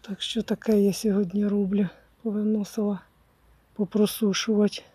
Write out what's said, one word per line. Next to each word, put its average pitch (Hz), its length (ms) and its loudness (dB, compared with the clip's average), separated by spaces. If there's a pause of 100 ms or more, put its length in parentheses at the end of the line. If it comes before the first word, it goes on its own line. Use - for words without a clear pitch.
Так - 220 -10
що - 200 -4
таке 214 380 0
я 202 120 4
сьогодні 202 540 0
роблю. 202 420 0 (340)
Повиносила 208 800 -2 (720)
попросушувати. 208 1080 0 (120)